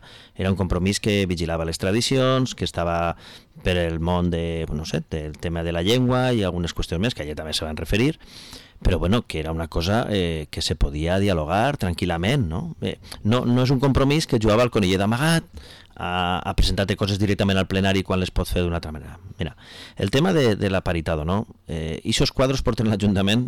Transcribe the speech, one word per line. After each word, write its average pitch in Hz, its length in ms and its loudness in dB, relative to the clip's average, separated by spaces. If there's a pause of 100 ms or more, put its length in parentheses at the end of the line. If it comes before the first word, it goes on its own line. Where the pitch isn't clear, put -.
(340)
era 95 160 0
un 95 60 2
compromís 92 420 0
que 101 300 2
vigilava 82 400 -2
les 82 100 -6
tradicions, 127 800 0
que - 80 -4
estava 85 540 -2 (440)
per 90 220 2
el 82 160 -2
món 87 320 2
de, 82 400 -2
no 76 160 -6
sé, 80 240 -4
del 76 240 -8
tema 85 260 -4
de 85 140 -2
la 85 80 -2
llengua 127 480 2
i 113 100 2
algunes 87 320 -2
qüestions 85 300 -2
més, 123 100 -2
que 73 140 -8
allà 76 80 -8
també 78 160 -10
se 78 160 -4
van 76 80 -8
referir, 107 400 0 (680)
però, 87 160 2
bueno, 92 300 2
que 80 160 -6
era 78 80 -4
una 82 160 -4
cosa, 98 420 0
eh, 85 400 0
que - 140 -6
se 90 100 -2
podia 78 460 0
dialogar 98 580 0
tranquil·lament, 87 720 0
no? 90 340 -6
Eh, 101 160 -6 (240)
no, 123 220 2
no 123 180 4
és 127 80 2
un 135 100 4
compromís 139 460 4
que 123 160 2
jugava 113 220 6
al 120 100 0
conillet 95 300 4
amagat, 156 420 2 (500)
a, 87 460 -2
a 92 160 -4
presentar-te 95 400 2
coses 98 240 0
directament 98 360 2
al 95 120 0
plenari 95 320 2
quan 92 180 0
les 90 140 -2
pot 92 160 -2
fer 90 140 0
d'una 85 160 0
altra 78 120 -10
manera. 73 260 -14 (200)
Mira, - 160 -6 (420)
el 101 140 0
tema 160 240 2
de, 123 240 4
de 98 120 0
la 92 140 0
paritat 82 380 -2
o - 60 -4
no, 98 160 0 (240)
eh, 80 360 -6
ixos 123 300 0
quadros 131 320 0
porten 113 240 0
l'Ajuntament, 101 580 2